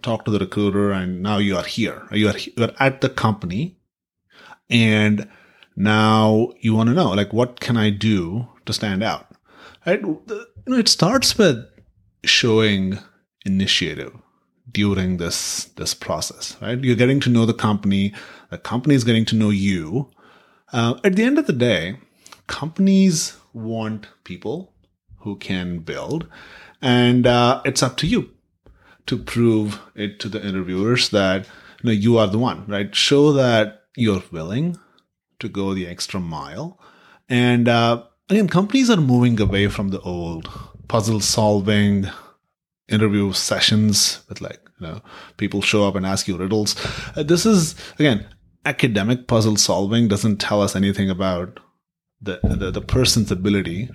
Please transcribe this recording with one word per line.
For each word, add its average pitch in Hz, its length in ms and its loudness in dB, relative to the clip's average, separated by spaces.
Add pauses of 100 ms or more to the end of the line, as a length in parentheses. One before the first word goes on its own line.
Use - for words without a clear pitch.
talk 113 220 -6
to 120 60 -4
the 104 80 0
recruiter, 101 540 0
and 92 300 -4
now 104 160 -2
you 101 180 0
are 85 80 -4
here. 87 480 -6
You 107 160 2
are, 98 100 -2
you - 140 -12 (120)
are 110 140 -4
at 135 220 0
the 131 80 0
company, 180 680 -4 (920)
and 107 600 2 (480)
now 110 840 4
you 110 140 2
wanna 113 200 2
know, 156 160 2
like, 98 220 -2
"What 123 280 -2
can - 160 -2
I 107 140 2
do 104 580 -2 (180)
to 107 60 -6
stand 101 300 -4
out?" 98 240 -4 (600)
Right? 202 160 0
The, 208 460 -10 (180)
you 247 60 -2
know, 262 60 2
it 220 100 2
starts - 500 2
with 139 260 2 (600)
showing 104 760 2 (460)
initiative 95 680 -2 (580)
during 95 460 0
this, - 480 -6 (120)
this - 180 -6
process, - 680 -8
right? 123 220 -6
You're 123 140 2
getting 127 240 4
to 139 100 0
know 113 160 4
the 110 80 0
company, 101 580 0 (380)
the 87 80 -12
company 127 360 0
is 123 100 2
getting 113 220 2
to 117 100 -2
know 107 140 2
you. 98 600 -2 (600)
Uh, 117 220 0 (100)
at 190 120 2
the 214 60 2
end 269 160 2
of 294 80 -2
the 208 60 -2
day, 117 460 0 (480)
companies 190 880 2 (160)
want 110 560 -8 (160)
people 117 500 -10 (460)
who 101 160 -10
can 90 420 -6
build, 80 480 -8 (560)
and, 123 440 4
uh, 120 380 4
it's 135 180 0
up 127 160 -2
to - 80 -4
you 190 240 -2 (760)
to 127 100 -4
prove 110 640 0 (140)
it 101 260 -8
to - 80 -8
the 98 160 -8
interviewers 95 680 -2
that, 98 360 2 (360)
you 123 60 0
know, 113 40 2
you 113 260 4
are 107 80 4
the 98 120 0
one, 101 280 -4
right? 101 280 -6
Show 143 380 4
that 120 520 2 (120)
you're 101 340 0
willing 107 460 -6 (640)
to 113 100 -10
go 98 240 -4
the 95 140 -4
extra 90 340 -8
mile. 82 580 -10 (500)
And, 123 400 2
uh, 117 340 2 (260)
again, 196 200 2
companies 208 420 2
are 226 60 6
moving 123 440 4
away 101 280 2
from 98 200 -4
the 95 120 -6
old 85 500 -8 (380)
puzzle 107 320 0
solving 104 880 2 (800)
interview 104 440 2
sessions 107 960 0
with, - 120 -14
like, - 200 -12 (180)
you 87 80 -14
know, 82 140 -14 (380)
people 101 240 -2
show 104 260 2
up 95 60 -4
and 95 100 -2
ask 95 240 -2
you 92 80 -2
riddles. 104 400 -2 (400)
Uh, 160 60 -4
this 165 240 2
is, 185 280 4 (240)
again, 120 280 2 (400)
academic 123 600 -2
puzzle 107 300 2
solving 101 520 0
doesn't 101 280 0
tell 104 240 0
us 98 160 0
anything 98 320 0
about 92 500 -4 (640)
the, 95 220 -8
the, 95 280 -2
the 101 100 -6
person's 113 500 0
ability 95 640 -2